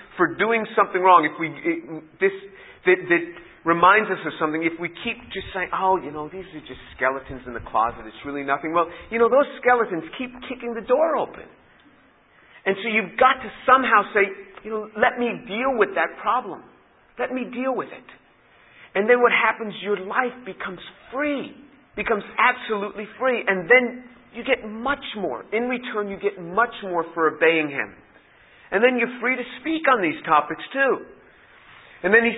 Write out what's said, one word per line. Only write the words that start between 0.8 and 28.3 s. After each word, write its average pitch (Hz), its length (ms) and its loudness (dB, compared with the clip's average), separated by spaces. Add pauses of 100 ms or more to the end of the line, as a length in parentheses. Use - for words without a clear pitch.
wrong, 175 240 8
if 147 100 -10
we, 160 140 -6
it, 160 520 -6 (200)
this, 190 80 4 (560)
that, 180 80 6 (160)
that 170 120 2 (420)
reminds 180 440 6
us 185 140 -4
of 151 160 -6
something, 160 240 -2
if 165 160 -2
we 170 80 -6 (160)
keep 226 160 -6 (160)
just 185 180 -10
saying, 180 220 -4
"Oh, 190 240 2
you 143 160 -10
know, 151 160 -8
these 185 240 -12
are 139 80 -14
just 127 160 -16 (160)
skeletons 131 500 -4
in 123 60 -12
the 117 160 -10
closet, 113 400 0
it's - 160 -18
really 143 240 -8
nothing." 147 240 -2
Well, 165 160 2 (240)
you 226 80 0
know, 233 80 6
those 269 320 4
skeletons 208 480 2 (100)
keep 247 140 -8 (160)
kicking 240 240 -10
the 226 160 -10
door 294 320 2
open. - 240 -8 (1200)
And 196 160 0
so 233 80 -6
you've 214 320 -2
got 262 240 4
to 214 60 -12 (180)
somehow 247 360 6 (100)
say, 202 100 4 (400)
you 214 80 -12
know, 214 240 -6
"Let 240 240 0
me 240 80 0 (200)
deal 247 280 -2
with 202 200 0
that 165 260 -2
problem. 208 420 -4 (540)
Let - 160 -4
me 247 180 -6
deal 262 240 -4
with 180 120 -6
it." - 220 -18 (840)
And 208 140 2
then 247 120 6
what 240 100 6
happens? 220 500 0
Your 202 160 -2
life 214 380 -4 (100)
becomes 185 340 -12 (320)
free, 277 440 -4 (400)
becomes 208 280 -2 (140)
absolutely 214 680 -2 (100)
free. 247 300 0
And 185 220 2
then 247 340 4 (320)
you 233 80 -12
get 254 240 0
much 226 360 -4 (120)
more. 147 380 -6
In 240 160 0
return, 220 400 -6
you 196 80 -8
get 202 200 -2
much 190 460 -2
more 175 300 -2
for 156 200 2
obeying 160 360 4
him. 120 260 -8 (760)